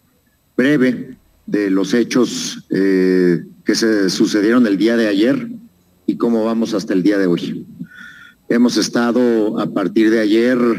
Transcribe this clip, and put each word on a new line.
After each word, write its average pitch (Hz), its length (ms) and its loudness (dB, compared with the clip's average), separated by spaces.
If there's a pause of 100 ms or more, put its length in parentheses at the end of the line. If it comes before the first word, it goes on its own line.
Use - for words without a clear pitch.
(560)
breve 127 600 0 (260)
de 104 240 -2
los 95 240 0
hechos, - 800 -2
eh, 92 720 2 (220)
que 107 80 0
se 104 340 0
sucedieron 107 580 2
el 98 120 0
día 113 180 2
de 113 120 0
ayer 113 380 0 (600)
y - 100 -2
cómo 113 300 0
vamos 113 260 -2
hasta 104 220 -4
el 92 80 2
día 101 160 2
de 98 80 0
hoy. - 400 -4 (800)
Hemos 120 300 2
estado 117 840 0
a 107 140 -4
partir 107 380 0
de 113 100 2
ayer, 113 380 2 (200)